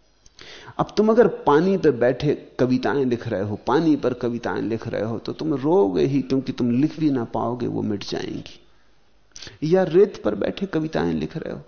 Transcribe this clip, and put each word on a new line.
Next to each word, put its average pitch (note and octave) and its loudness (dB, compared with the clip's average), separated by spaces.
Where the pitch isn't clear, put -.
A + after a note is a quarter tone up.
अब - -4
तुम G#3+ 4
अगर A3 6
पानी F3 2
पे D#3+ 4
बैठे C3 0
कविताएं B2+ 2
लिख A#2+ -2
रहे G2+ -2
हो, G#2 -4
पानी D3+ 2
पर B2 0
कविताएं A#2 -4
लिख A2 -4
रहे G2+ -4
हो, A2 -4
तो - -8
तुम D3 -4
रोओगे E3 2
ही, C#3 0
क्योंकि C3 -2
तुम B2 -2
लिख D3 0
भी D#3+ 2
ना B2+ 0
पाओगे, A#2 -4
वो G#2+ -4
मिट G#2+ -4
जाएंगी। - -8
या F3+ 4
रेत F#3 4
पर C#3+ -2
बैठे - -4
कविताएं D#3 -2
लिख D#3 -4
रहे - -8
हो, D3 -10